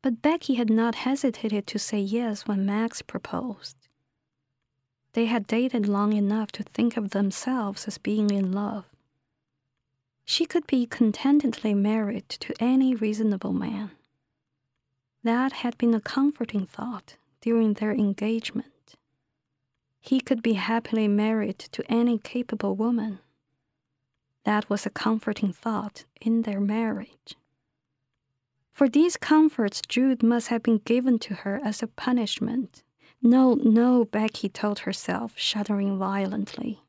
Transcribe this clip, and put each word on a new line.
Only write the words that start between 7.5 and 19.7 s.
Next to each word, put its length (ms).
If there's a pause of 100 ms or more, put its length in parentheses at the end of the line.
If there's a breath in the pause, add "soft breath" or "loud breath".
as 100
being 320
in 220
love. 420 (1300)
She 200
could 220
be 200
contentedly 880
married 540
to 320
any 340
reasonable 600
man. 360 (1300)
That 300 (120)
had 140
been 160
a 60
comforting 680
thought 500 (240)
during 320
their 200
engagement. 1040 (1040)